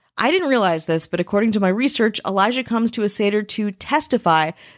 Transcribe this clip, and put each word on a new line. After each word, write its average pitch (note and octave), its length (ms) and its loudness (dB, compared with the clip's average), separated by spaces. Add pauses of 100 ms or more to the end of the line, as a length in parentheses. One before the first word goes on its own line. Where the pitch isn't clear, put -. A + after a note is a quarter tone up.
(160)
I A#3 140 0
didn't F4 200 0
realize F#3 360 0
this, E3 220 0
but E3+ 120 -4
according G#3 340 0
to G#3 60 0
my G3 100 2
research, A3+ 540 0
Elijah G#3 400 0
comes A3+ 280 -2
to A#3 100 -6
a G3+ 80 0
Seder G#3 320 0
to G#3 300 -4
testify F3 800 0 (260)